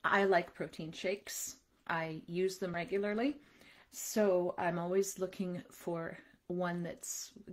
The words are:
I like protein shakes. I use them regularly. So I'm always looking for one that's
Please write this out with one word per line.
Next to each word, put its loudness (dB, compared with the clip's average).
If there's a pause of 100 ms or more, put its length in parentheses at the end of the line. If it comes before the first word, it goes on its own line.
I 6
like 4
protein -8
shakes. -4 (320)
I -2
use 0
them -4
regularly. 0 (560)
So 4
I'm 0
always 2
looking -4
for -6 (300)
one 0
that's -8 (200)